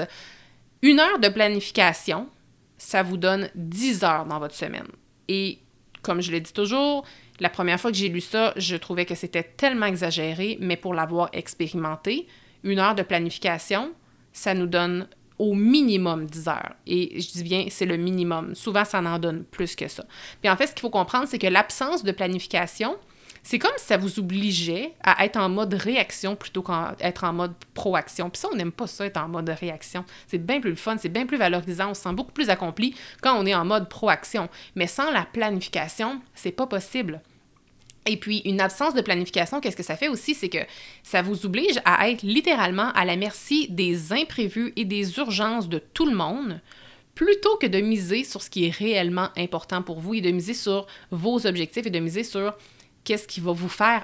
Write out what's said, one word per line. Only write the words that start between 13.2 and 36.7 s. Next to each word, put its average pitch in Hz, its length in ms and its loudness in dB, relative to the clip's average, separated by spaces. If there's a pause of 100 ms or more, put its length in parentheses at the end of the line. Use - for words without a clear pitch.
ça 196 200 -2
nous 180 140 0
donne 175 400 0 (300)
au 208 160 2
minimum 202 720 4
dix 160 220 -8
heures. - 280 -4 (120)
Et 180 320 0
je 180 120 -6
dis 175 120 -6
bien, 185 260 0
c'est 190 160 -2
le 175 120 0
minimum. 175 580 -2
Souvent, 208 300 0
ça 196 160 0
en 170 180 0
donne 170 240 -2
plus - 320 -6
que - 120 -6
ça. - 180 -8 (360)
Puis 208 80 4
en 190 60 6
fait, 277 120 2
ce 294 60 -4
qu'il - 80 -14
faut 240 80 -2
comprendre, 247 380 0
c'est 247 120 -4
que 190 80 2
l'absence 214 560 2
de 196 80 0
planification, 185 840 -2 (480)
c'est - 160 0
comme 427 180 4
si - 80 -4
ça 202 120 4
vous 190 220 -2
obligeait 190 760 -2 (100)
à 190 200 6
être 202 140 0
en 190 120 4
mode 196 240 0
réaction 202 640 0
plutôt - 280 -6
qu'être 175 600 -2
en 170 100 2
mode 175 200 -2 (200)
proaction. 175 560 -2
Puis - 100 -8
ça, 370 120 -4
on 277 40 -2
n'aime 175 160 -2
pas 226 160 -6
ça, - 180 -6
être 196 120 -6
en 156 100 -4
mode 165 220 -4
réaction. 165 540 -6 (240)
C'est 170 160 -4
bien 254 160 0
plus 233 120 0
le 165 40 -2
fun, 220 220 -4
c'est 180 120 -4
bien 226 160 -2
plus 277 120 -2
valorisant, 180 540 0
on - 20 -4
se - 80 -10
sent 180 120 -2
beaucoup 233 180 -4
plus 269 180 0
accompli 196 460 0 (260)
quand 254 160 4
on 196 80 2
est 196 80 4
en 170 120 2
mode 196 220 2
proaction. 190 600 0 (260)
Mais 175 120 0
sans 285 240 0
la 185 140 2
planification, 214 960 -4 (120)
c'est - 180 -6
pas 254 140 -2
possible. 190 560 -4 (840)